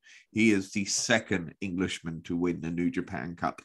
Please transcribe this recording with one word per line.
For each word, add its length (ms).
He 200
is 200
the 140
second 760
Englishman 640
to 120
win 260
the 100
New 180
Japan 460
Cup 300